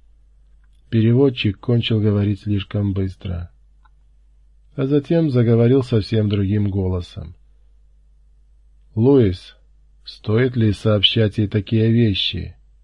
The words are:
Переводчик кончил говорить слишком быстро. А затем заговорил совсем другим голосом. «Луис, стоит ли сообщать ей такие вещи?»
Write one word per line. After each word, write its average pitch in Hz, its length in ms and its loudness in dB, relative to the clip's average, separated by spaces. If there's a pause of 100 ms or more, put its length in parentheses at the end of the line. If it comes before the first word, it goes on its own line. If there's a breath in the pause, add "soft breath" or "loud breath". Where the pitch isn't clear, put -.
(880)
Переводчик 117 720 2
кончил 117 420 0
говорить 101 400 0
слишком 101 520 -4
быстро. 92 580 -8 (1200)
А 135 120 -2
затем 151 420 2
заговорил 120 540 4
совсем 107 460 0
другим 101 400 0
голосом. 92 640 -6 (1600)
«Луис, 113 600 2 (480)
стоит 120 520 -2
ли 110 180 2
сообщать 107 640 -2
ей 107 100 -2
такие 110 440 -2
вещи?» 98 640 -2 (280)